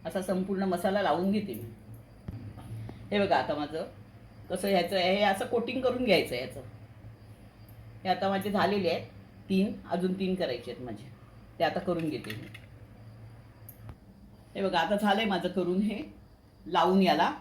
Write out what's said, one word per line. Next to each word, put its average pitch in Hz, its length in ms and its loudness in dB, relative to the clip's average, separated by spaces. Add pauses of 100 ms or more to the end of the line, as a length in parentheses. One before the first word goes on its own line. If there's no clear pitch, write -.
असा 185 160 -4
संपूर्ण 190 420 0
मसाला 190 380 2
लावून 175 300 2
घेते 208 220 -2
मी. - 180 -8 (1400)
हे 202 140 4
बघा, 170 120 4
आता 147 180 0
माझं 151 280 -6 (640)
कसं 180 180 -4
ह्याचं 196 280 2
आहे, 185 200 4
हे 208 80 4
असं 214 220 2
कोटिंग 254 360 -2
करून 254 220 2
घ्यायचं 160 320 4
आहे 120 80 -4
ह्याचं. - 180 -10 (1400)
हे 190 60 -4
आता 190 200 2
माझे 196 220 0
झालेले 190 380 2
आहेत - 220 -4 (380)
तीन, 196 420 0
अजून 185 280 0
तीन 185 160 0
करायचे 131 360 -4
आहेत 123 120 -10
माझे, 117 220 -12 (540)
ते 165 40 4
आता 160 160 0
करून 165 300 -2
घेते 107 260 -6
मी. - 120 -12 (2000)
हे - 60 -4
बघा, 180 180 2
आता 185 160 2
झालंय 208 300 4
माझं 180 220 0
करून 180 340 2
हे 214 220 0 (640)
लावून 180 340 6
याला 180 400 4